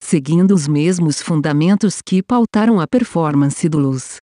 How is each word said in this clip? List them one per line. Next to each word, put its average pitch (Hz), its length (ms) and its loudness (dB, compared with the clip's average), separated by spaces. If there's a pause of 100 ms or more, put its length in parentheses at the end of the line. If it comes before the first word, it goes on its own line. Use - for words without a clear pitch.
seguindo 170 500 2
os 160 140 2
mesmos 156 560 0
fundamentos 160 800 0
que 185 180 0
pautaram 220 580 0
a 151 60 -2
performance 156 800 0
do 151 100 0
Luz. 135 380 -4 (100)